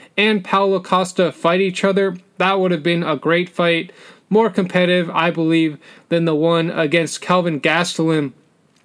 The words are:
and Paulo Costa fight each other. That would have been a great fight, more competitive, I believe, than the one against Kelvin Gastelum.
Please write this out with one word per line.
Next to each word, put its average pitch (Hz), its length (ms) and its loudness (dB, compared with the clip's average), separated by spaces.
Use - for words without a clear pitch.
and 208 280 2
Paulo 196 340 0
Costa 185 540 0
fight 175 280 0
each 185 220 -2
other. 196 340 0
That 190 220 0
would 185 100 0
have 160 140 -2
been 170 180 0
a 160 140 -2
great 170 320 0
fight, 170 440 -2
more 220 200 2
competitive, 180 600 0
I 170 220 0
believe, 160 460 0
than 170 180 0
the 160 100 0
one 165 340 2
against 165 500 -2
Kelvin 175 400 0
Gastelum. 160 720 0